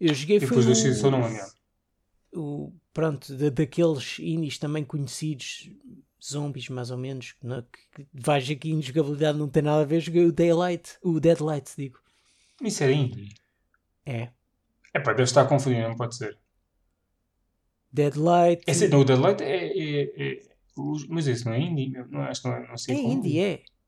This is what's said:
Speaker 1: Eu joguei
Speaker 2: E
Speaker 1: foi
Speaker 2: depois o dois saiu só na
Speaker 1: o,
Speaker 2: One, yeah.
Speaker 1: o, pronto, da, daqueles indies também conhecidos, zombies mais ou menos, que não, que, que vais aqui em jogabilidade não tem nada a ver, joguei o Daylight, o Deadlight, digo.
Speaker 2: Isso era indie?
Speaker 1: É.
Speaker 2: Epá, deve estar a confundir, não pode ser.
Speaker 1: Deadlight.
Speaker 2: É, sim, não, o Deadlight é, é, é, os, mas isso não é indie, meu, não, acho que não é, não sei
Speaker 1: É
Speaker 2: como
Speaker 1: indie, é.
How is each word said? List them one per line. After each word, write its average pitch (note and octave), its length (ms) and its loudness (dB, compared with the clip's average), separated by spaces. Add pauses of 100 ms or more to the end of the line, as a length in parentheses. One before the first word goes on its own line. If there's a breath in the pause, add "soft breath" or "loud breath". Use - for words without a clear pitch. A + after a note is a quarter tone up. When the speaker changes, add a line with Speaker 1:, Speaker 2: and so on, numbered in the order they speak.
Speaker 1:
Eu D#3+ 140 4
joguei D#3 280 2
Speaker 2:
E C#3 40 0
Speaker 1:
foi - 20 -2
Speaker 2:
depois B2 160 4
o A#2 40 6
dois B2 120 6
saiu C3+ 160 2
só C#3 140 2
na C3 80 2
Speaker 1:
o, A#2+ 60 0
Speaker 2:
One, A2 120 -4
yeah. G2 160 -12 (840)
Speaker 1:
o, D3 380 -8 (200)
pronto, D3 440 -4
da, D3 140 2
daqueles D3+ 680 0
indies D#3+ 400 -4
também D3+ 260 -4
conhecidos, C#3+ 880 -8 (520)
zombies C#3 460 -8
mais B2 220 -8
ou B2+ 80 -8
menos, C3 340 -10
que - 140 -16
não, B2 160 -6
que, - 180 -20 (240)
que - 80 -20
vais C3+ 380 0
aqui D3+ 200 -6
em D#3 120 0
jogabilidade D3 560 0
não D3+ 100 -2
tem D3 140 2
nada D3+ 200 4
a D3 40 2
ver, D#3+ 140 2
joguei E3+ 260 2
o E3+ 60 4
Daylight, E3+ 680 0
o E3 180 2
Deadlight, D3+ 560 2
digo. C3+ 240 -12 (680)
Speaker 2:
Isso - 160 -2
era C3 80 6
indie? A2 420 -2 (720)
Speaker 1:
É. A#2 260 -8 (640)
Speaker 2:
Epá, B2 160 0
deve B2+ 160 2
estar C#3+ 140 6
a C3 80 0
confundir, B2+ 360 0
não A2+ 80 -8
pode A#2 200 -6
ser. G#2+ 220 -10 (1600)
Speaker 1:
Deadlight. E3+ 720 4
Speaker 2:
É, D#3+ 80 0
sim, E3 140 4
não, C#3+ 120 6
o C3+ 40 8
Deadlight C3+ 380 4
é, E3+ 240 -4 (100)
é, C#3+ 560 -4
é, - 240 -18 (200)
os, D3 320 -6
mas E3 180 -4
isso A#2+ 200 -2
não A2+ 80 -2
é B2 60 0
indie, D3 300 -2
meu, B2+ 180 -12
não, C#3+ 140 -8
acho C3 200 -8
que B2+ 60 -6
não A#2+ 80 -4
é, A#2+ 120 -12
não A#2+ 100 -16
sei - 160 -6
Speaker 1:
É - 20 -2
Speaker 2:
como B3+ 180 -2
Speaker 1:
indie, F#3+ 260 -2
é. F#3+ 220 -2 (260)